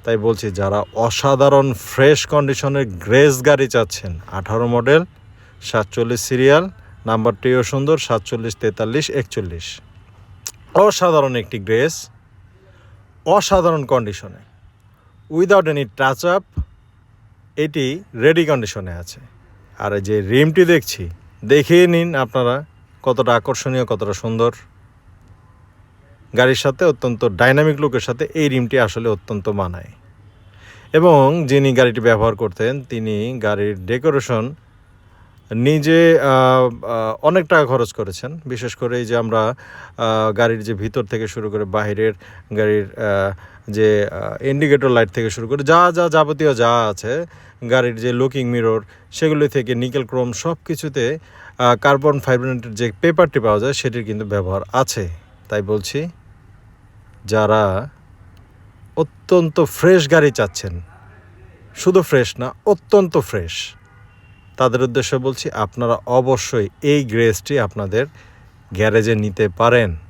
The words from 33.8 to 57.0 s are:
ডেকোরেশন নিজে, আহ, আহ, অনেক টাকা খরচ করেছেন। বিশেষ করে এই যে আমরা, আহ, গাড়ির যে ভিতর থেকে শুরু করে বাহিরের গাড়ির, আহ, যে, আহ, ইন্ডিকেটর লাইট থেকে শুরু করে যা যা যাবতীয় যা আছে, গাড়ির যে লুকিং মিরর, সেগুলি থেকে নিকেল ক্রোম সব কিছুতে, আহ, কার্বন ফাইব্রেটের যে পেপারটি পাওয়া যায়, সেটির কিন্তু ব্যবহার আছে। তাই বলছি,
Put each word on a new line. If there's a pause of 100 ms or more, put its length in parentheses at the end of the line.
ডেকোরেশন (960)
নিজে,
আহ,
আহ,
অনেক
টাকা
খরচ
করেছেন।
বিশেষ
করে
এই
যে
আমরা,
আহ,
গাড়ির
যে
ভিতর
থেকে
শুরু
করে
বাহিরের (440)
গাড়ির,
আহ, (360)
যে,
আহ,
ইন্ডিকেটর
লাইট
থেকে
শুরু
করে
যা
যা
যাবতীয়
যা
আছে, (440)
গাড়ির
যে
লুকিং
মিরর, (280)
সেগুলি
থেকে
নিকেল
ক্রোম
সব (100)
কিছুতে, (380)
আহ,
কার্বন
ফাইব্রেটের
যে (100)
পেপারটি
পাওয়া
যায়,
সেটির
কিন্তু
ব্যবহার (120)
আছে। (400)
তাই
বলছি, (1160)